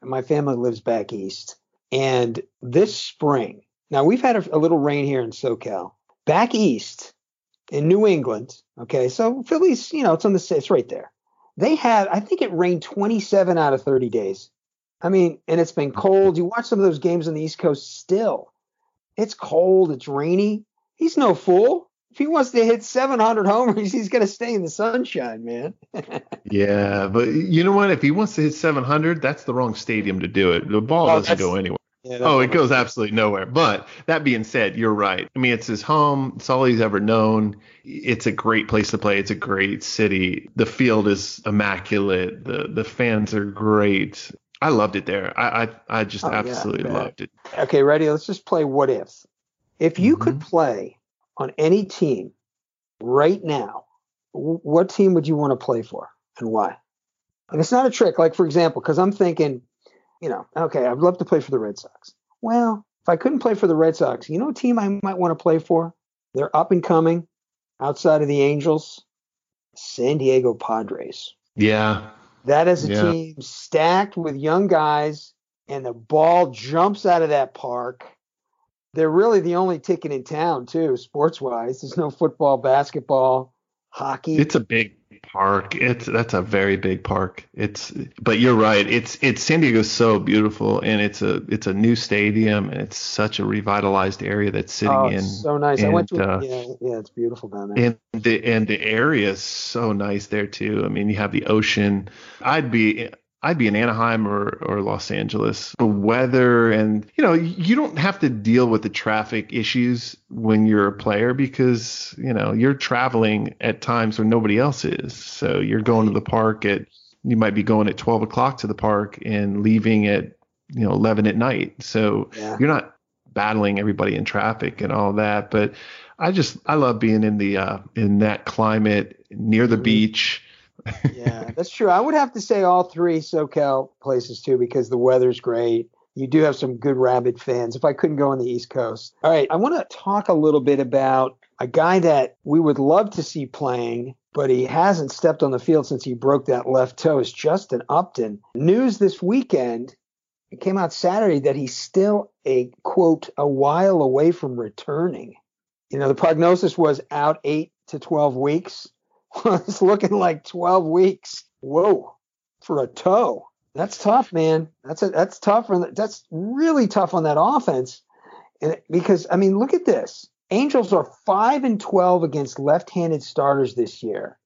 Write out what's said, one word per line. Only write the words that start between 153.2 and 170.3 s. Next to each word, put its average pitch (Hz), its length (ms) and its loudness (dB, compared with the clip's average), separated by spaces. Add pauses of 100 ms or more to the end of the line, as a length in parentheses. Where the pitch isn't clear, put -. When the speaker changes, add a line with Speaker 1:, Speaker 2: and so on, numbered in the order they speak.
Speaker 1:
"a 147 100 0
while 156 540 2
away 143 300 4
from 139 260 -4
returning." 131 800 -6 (540)
You 139 100 -6
know, 139 80 0
the 135 80 4
prognosis 170 640 2
was 147 240 2 (100)
out 147 320 0
eight 151 300 -4 (140)
to 147 120 -12
twelve 147 380 0
weeks. 147 560 -4
<laughs> - 40 -20 (480)
Well, 190 220 2
it's 196 120 -8
looking 202 380 4
like 170 260 -2
twelve 175 440 0
weeks. 185 560 0 (160)
Whoa, 165 560 0 (460)
for 147 200 -2
a 120 60 -4
toe. 185 600 0 (280)
That's 185 240 -6
tough, 233 340 2
man. 160 360 0 (140)
That's 156 200 -8
a, 190 80 2
that's 190 260 0
tough. 214 320 0
On 180 120 2
the, 165 100 -6
that's 214 400 -6
really 254 560 0
tough 190 260 0
on 175 120 0
that 151 140 0
offense. 175 640 0 (580)
And 156 180 -4 (120)
because, 170 400 2
I 175 60 0
mean, 196 240 2
look 269 160 0
at 359 100 0
this. - 400 0 (240)